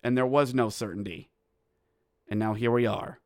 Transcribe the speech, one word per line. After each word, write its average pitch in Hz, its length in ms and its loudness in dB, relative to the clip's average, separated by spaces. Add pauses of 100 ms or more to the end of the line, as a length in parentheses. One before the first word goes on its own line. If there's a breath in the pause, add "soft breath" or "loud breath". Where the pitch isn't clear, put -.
And 123 120 2
there 127 100 4
was 131 280 2
no 120 160 2
certainty. 101 640 -8 (960)
And 107 120 -2
now 110 140 0
here 117 180 0
we 120 140 4
are. 104 400 -4